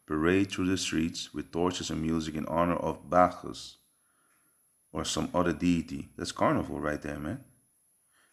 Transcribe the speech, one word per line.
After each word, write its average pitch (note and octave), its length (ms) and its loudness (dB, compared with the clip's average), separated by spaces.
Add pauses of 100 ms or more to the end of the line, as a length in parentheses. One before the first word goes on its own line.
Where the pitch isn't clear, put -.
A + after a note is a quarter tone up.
parade F2 440 4
through F#2 160 -2
the F#2 120 2
streets E2 560 -2
with D2 180 -10
torches F2 380 0
and D#2+ 100 -4
music D#2+ 340 0
in D#2 120 -4
honor E2+ 300 2
of D2+ 340 -4
Bacchus E2+ 680 2 (1160)
or D#2+ 120 -4
some D#2 300 -2
other F2 180 2
deity. D#2+ 640 0
That's - 160 -8
carnival F#2+ 480 0
right D2+ 200 -2
there, D2 180 -8
man. F2+ 260 -8 (880)